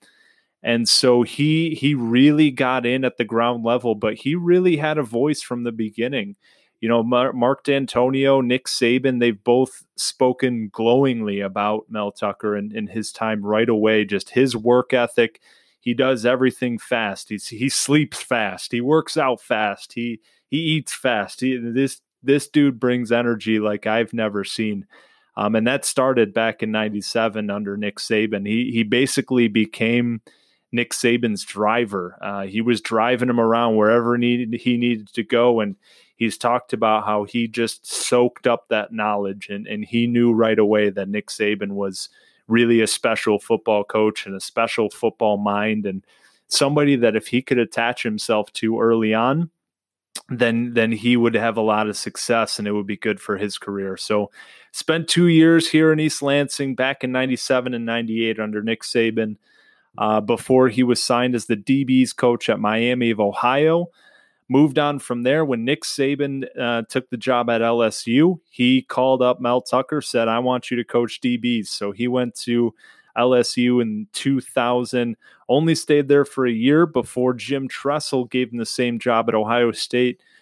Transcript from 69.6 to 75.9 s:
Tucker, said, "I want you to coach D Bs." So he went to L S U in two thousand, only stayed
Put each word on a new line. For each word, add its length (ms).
Tucker, 400
said, 280
"I 100
want 320
you 60
to 80
coach 360
D 180
Bs." 300
So 240
he 160
went 320
to 340
L 180
S 220
U 240
in 320
two 280
thousand, 760
only 260
stayed 340